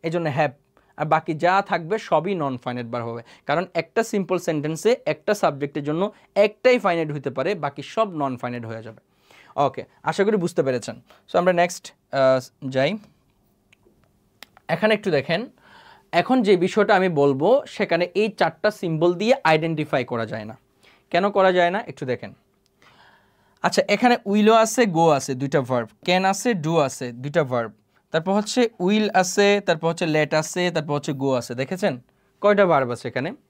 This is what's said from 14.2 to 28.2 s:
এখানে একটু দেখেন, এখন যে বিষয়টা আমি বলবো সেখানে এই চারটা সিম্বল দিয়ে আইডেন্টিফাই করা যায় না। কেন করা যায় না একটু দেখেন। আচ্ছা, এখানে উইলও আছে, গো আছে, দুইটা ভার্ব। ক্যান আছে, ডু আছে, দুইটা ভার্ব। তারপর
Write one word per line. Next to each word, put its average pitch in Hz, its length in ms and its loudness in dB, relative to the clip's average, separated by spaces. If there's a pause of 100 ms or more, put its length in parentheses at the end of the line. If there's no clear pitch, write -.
এখানে 214 260 2
একটু 208 160 -4
দেখেন, 170 380 -2 (640)
এখন 233 300 2
যে 196 140 4
বিষয়টা 190 400 2
আমি 185 120 2
বলবো 147 580 2
সেখানে 175 380 -2 (100)
এই 214 140 0
চারটা 202 420 -2
সিম্বল 170 440 0
দিয়ে 214 200 2 (100)
আইডেন্টিফাই 156 600 0
করা 117 220 -6
যায় 110 180 -10
না। 110 140 -16 (520)
কেন 190 200 2
করা 190 220 4
যায় 175 180 4
না 202 200 -4
একটু 147 160 -12
দেখেন। 113 280 -8 (1300)
আচ্ছা, 185 160 2 (120)
এখানে 240 200 4 (100)
উইলও 214 300 4 (100)
আছে, 220 220 0
গো 165 200 2 (120)
আছে, 135 160 -6
দুইটা 143 260 -2
ভার্ব। 123 280 -2 (180)
ক্যান 185 180 2
আছে, 196 240 0 (160)
ডু 156 140 -2
আছে, 135 280 -2 (160)
দুইটা 147 200 0 (100)
ভার্ব। 117 180 -2 (420)
তারপর 165 260 -2